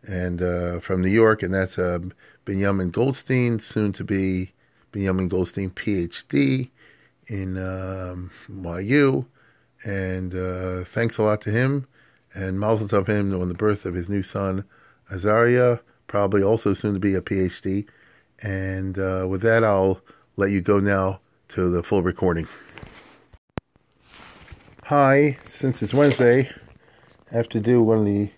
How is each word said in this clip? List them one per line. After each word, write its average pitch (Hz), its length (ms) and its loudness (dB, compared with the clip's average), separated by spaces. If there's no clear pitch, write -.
and, 90 360 -4
uh, 87 380 -4
from 92 200 -2
New 92 80 2
York, 110 340 4
and 92 120 -4
that's, 95 240 -2
uh, 90 200 -2
Benjamin 98 460 -2
Goldstein, 123 680 0
soon 104 360 -2
to 98 100 -10
be 95 480 -2
Benjamin 95 360 0
Goldstein, 92 420 -4
P 101 320 -4
H - 260 -10
D, 131 420 0
in, 95 300 -6
um, 92 760 -8
Y 90 340 -8
U, 135 440 2
and, 92 520 -6
uh, 92 500 -6
thanks 117 320 -2
a 113 60 0
lot 107 180 2
to 104 100 -6
him, 131 360 0
and 95 260 -4
Mazel 107 260 0
Tov 101 200 0
him 101 280 0
on 90 140 -2
the 87 60 -4
birth 104 320 0
of 90 80 -4
his 87 160 -6
new 101 120 -2
son, 98 420 -4
Azariah, 117 680 2
probably 101 360 0
also 101 320 2
soon 104 180 -4
to 98 80 -2
be 98 140 2
a 90 80 -2
P 98 180 -2
H 92 220 -2
D. 98 240 -4
And, 95 560 -6
uh, 92 280 -2
with 95 140 -2
that, 113 240 4
I'll 95 380 2
let 101 140 2
you 98 100 2
go 101 200 4
now 95 400 0
to 90 220 0
the 87 120 0
full 98 200 0
recording. 85 440 0
Hi, 143 640 4
since - 360 -4
it's 113 120 -4
Wednesday, 135 560 4
I - 20 -16
have 117 140 -2
to 113 100 -4
do 117 240 4
one 110 180 4
of 107 40 2
the 101 340 0